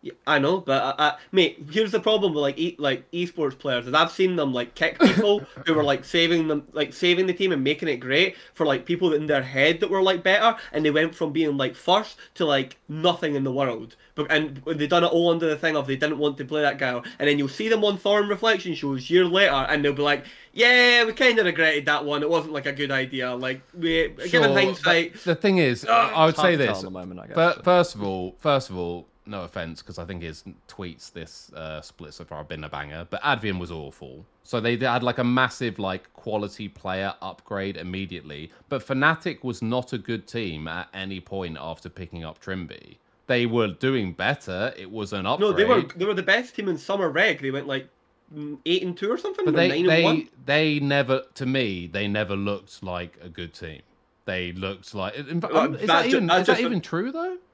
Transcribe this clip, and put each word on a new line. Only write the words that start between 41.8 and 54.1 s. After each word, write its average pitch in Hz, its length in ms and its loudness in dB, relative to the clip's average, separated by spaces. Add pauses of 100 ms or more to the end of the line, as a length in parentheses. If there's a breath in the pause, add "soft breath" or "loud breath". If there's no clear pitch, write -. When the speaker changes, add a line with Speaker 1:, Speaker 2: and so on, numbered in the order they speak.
Speaker 2:
picking 85 360 -14
up 78 160 -16
Trimby. - 560 -12 (300)
They 120 180 2
were 113 220 2
doing 110 440 -2
better. 101 640 -4
It 95 160 -16
was 104 220 -8
an 98 100 -4
Speaker 1:
No, 175 300 2
they 175 100 4
were, 233 140 4
Speaker 2:
upgrade. 156 220 -4
Speaker 1:
they 185 60 -2
were 208 80 -2
the 180 100 -4
best 226 320 0
team 208 120 -6
in 170 100 -2
summer 190 320 -2
reg. 160 320 0
They 135 100 -4
went, 139 160 -6
like, 135 200 -6 (480)
mm, 147 300 -10
eight 180 180 0
and 175 140 -6
two 196 120 -4
or 247 80 0
something, 392 280 -6
Speaker 2:
But 156 80 4
Speaker 1:
or - 40 2
Speaker 2:
they, 175 120 4
Speaker 1:
nine 170 200 2
and 165 140 6
one? 160 260 2 (160)
Speaker 2:
they, 147 340 2
they 139 60 -2
never, 135 360 2 (140)
to 135 100 -6
me, 110 420 -2
they 101 220 -4
never 101 260 -2
looked 98 480 -6
like 90 400 -10
a 90 60 -16
good 85 240 -12
team. 80 280 -16 (440)